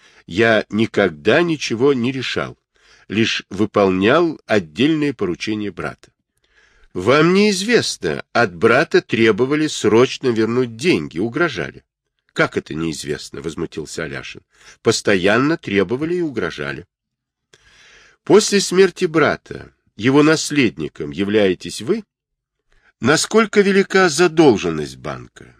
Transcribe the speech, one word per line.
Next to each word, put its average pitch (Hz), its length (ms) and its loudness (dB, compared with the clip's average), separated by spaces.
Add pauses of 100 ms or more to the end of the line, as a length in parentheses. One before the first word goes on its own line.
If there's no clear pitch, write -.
(260)
Я 110 440 2
никогда 104 720 0
ничего 143 500 0
не 123 200 -2
решал, 90 460 -8 (520)
лишь 110 400 -2
выполнял 104 960 2
отдельные 131 680 -2
поручения 104 600 -6
брата. 76 400 -12 (800)
Вам 143 400 2
неизвестно, 196 960 0
от 113 220 0
брата 113 480 2
требовали 120 640 0
срочно 127 640 2
вернуть 113 480 -2
деньги, 110 420 -2
угрожали. 117 680 -4 (480)
Как - 240 -2
это - 160 -6
неизвестно, 73 680 -8
возмутился 80 640 -10
Аляшин. 67 380 -14 (400)
Постоянно 113 760 0
требовали 117 580 -4
и 180 40 -4
угрожали. 87 640 -8 (1400)
После 202 380 4
смерти 185 460 2
брата 120 640 -2 (240)
его 135 260 4
наследником 104 880 0
являетесь 95 720 -2
вы? 196 220 -4 (960)
Насколько 202 600 2
велика 190 480 2
задолженность 117 880 2
банка? 64 640 -16